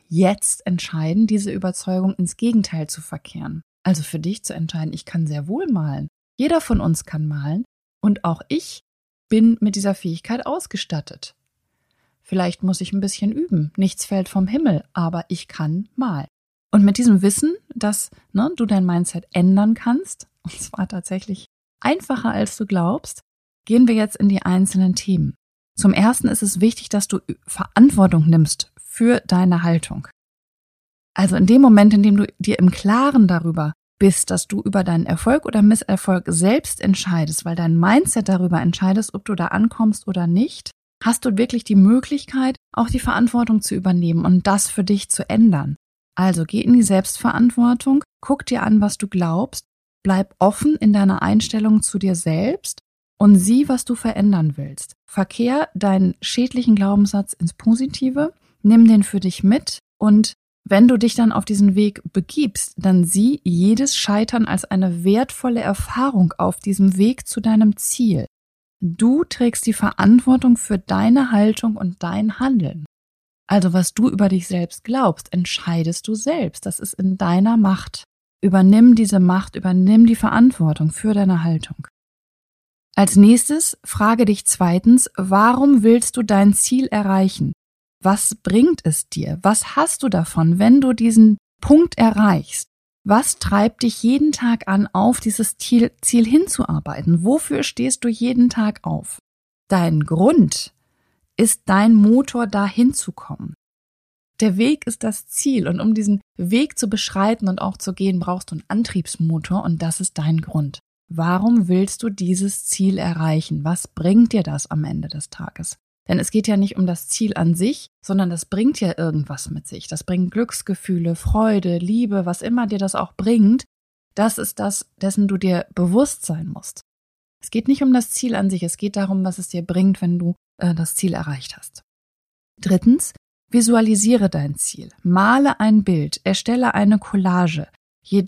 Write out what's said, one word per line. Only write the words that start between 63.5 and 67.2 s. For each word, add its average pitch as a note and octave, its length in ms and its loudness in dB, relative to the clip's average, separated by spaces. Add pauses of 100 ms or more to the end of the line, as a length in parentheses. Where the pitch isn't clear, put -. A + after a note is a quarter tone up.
Scheitern A3 500 -2
als - 200 -4
eine F#3 400 -2
wertvolle A#3 560 -2
Erfahrung G#3 760 -2
auf F3+ 220 -4
diesem F#3+ 380 0
Weg A3+ 280 0